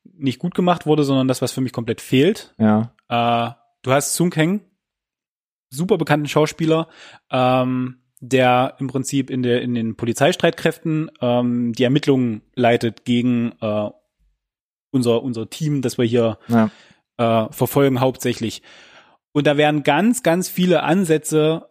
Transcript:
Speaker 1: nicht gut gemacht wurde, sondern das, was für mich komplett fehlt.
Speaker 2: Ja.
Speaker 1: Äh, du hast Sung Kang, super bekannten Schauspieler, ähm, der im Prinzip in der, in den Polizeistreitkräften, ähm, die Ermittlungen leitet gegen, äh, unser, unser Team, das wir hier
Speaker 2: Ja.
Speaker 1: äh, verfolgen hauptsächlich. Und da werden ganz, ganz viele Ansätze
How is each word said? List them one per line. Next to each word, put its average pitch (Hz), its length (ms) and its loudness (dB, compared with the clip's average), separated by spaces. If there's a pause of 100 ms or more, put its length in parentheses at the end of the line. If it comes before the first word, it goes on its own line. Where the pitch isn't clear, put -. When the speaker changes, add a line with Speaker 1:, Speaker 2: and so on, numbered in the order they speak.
Speaker 1:
nicht 139 340 -6
gut 175 160 -6
gemacht 180 320 0
wurde, 151 180 2
sondern 135 240 0
das, 127 140 -2
was 127 100 -2
für - 80 -6
mich 127 120 -4
komplett 117 280 -6
fehlt. 147 580 0
Speaker 2:
Ja. 110 340 2 (160)
Speaker 1:
Äh, 117 420 0 (320)
du 127 100 -2
hast 143 220 0
Sung 175 160 0
Kang, 165 300 0 (1080)
super 180 280 0
bekannten 147 300 0
Schauspieler, 156 600 0 (420)
ähm, 127 680 0 (220)
der 127 580 2
im 135 100 -6
Prinzip 131 420 -4
in 127 120 -4
der, 120 200 0
in 123 120 -4
den 113 220 -4
Polizeistreitkräften, 156 1120 -2 (100)
ähm, 120 520 0
die 123 120 0
Ermittlungen 127 580 0 (120)
leitet 120 500 0
gegen, 120 560 0
äh, 104 300 -4 (1000)
unser, 120 320 2
unser 117 280 -8
Team, 147 320 -4
das 123 160 -4
wir 127 60 2
hier 113 340 0 (100)
Speaker 2:
Ja. 113 220 2 (480)
Speaker 1:
äh, 113 340 0
verfolgen 131 480 0
hauptsächlich. 123 640 -4 (680)
Und 147 140 0
da 147 100 2
werden 151 260 2
ganz, 175 400 2
ganz 175 260 0
viele 180 340 2
Ansätze 156 880 0